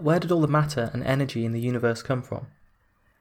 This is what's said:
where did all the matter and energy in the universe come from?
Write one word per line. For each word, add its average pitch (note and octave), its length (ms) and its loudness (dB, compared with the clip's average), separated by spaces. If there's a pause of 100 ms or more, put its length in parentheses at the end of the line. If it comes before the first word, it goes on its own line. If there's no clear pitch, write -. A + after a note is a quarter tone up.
where D#3+ 160 4
did F3 140 0
all E3+ 80 4
the D3+ 80 4
matter C#3+ 440 0
and B2 120 -4
energy C3 400 0
in A2+ 80 -2
the A#2 80 -4
universe A#2 420 0
come B2+ 200 -2
from? - 260 -10 (720)